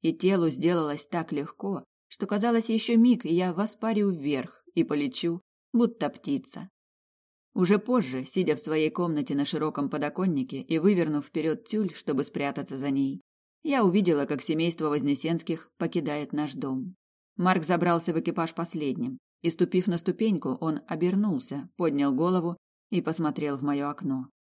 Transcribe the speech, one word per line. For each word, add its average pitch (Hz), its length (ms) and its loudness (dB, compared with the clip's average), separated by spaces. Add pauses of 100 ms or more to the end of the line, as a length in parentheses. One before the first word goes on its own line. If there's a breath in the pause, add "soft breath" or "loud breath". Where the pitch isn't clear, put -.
и 165 120 2
телу 180 360 2
сделалось 156 580 0
так 165 260 -4
легко, 151 520 -6 (240)
что - 180 -8
казалось, 226 440 0
ещё 226 260 2
миг, 233 300 6
и 160 80 2
я 180 180 2
воспарю 208 580 0
вверх 143 540 -4 (100)
и 165 100 4
полечу, 147 580 -2 (320)
будто 233 340 2
птица. - 640 -6 (840)
Уже 185 240 4
позже, 147 460 0
сидя 156 320 0
в 151 40 -10
своей 156 280 0
комнате 151 460 -2
на 143 100 0
широком 151 460 -2
подоконнике 147 720 -2
и 160 160 0
вывернув 156 480 2
вперёд 156 400 -4
тюль, 208 280 -2
чтобы - 300 -2
спрятаться 139 540 -6
за 143 100 -4
ней, 135 320 -2 (420)
я 269 220 2
увидела, 175 400 4
как 139 160 -4
семейство 165 480 0
Вознесенских 147 880 -2
покидает 151 560 -4
наш 147 220 -4
дом. 131 420 -6 (400)
Марк 180 280 2
забрался 170 500 2
в 165 60 2
экипаж 165 340 -2
последним, 135 640 -4 (240)
и, 165 80 0
ступив 180 380 2
на 170 100 0
ступеньку, 180 640 0
он 156 260 -2
обернулся, 170 880 -2
поднял 143 380 2
голову 170 420 2 (340)
и 175 120 0
посмотрел 151 560 -2
в 131 40 -6
моё 143 280 -2
окно. 135 380 -4 (160)